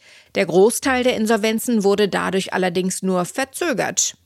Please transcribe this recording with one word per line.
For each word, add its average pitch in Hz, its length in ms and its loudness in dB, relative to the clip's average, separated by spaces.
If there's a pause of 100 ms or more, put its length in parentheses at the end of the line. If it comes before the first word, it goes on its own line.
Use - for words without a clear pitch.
(360)
der 196 100 2
Großteil 240 600 2
der 247 100 2
Insolvenzen 220 720 0
wurde 202 240 2
dadurch 180 420 -2
allerdings 185 500 -2
nur 185 220 0
verzögert, - 1040 -4